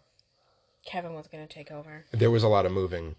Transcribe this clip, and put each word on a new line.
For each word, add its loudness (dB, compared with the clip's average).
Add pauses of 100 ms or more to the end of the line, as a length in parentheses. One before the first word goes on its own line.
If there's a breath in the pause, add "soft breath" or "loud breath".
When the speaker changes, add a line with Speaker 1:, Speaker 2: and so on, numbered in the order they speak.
(840)
Speaker 1:
Kevin -10
was -16
gonna -16
take -18
over. -18
Speaker 2:
There 4
was 4
a 6
lot 6
of 0
moving -4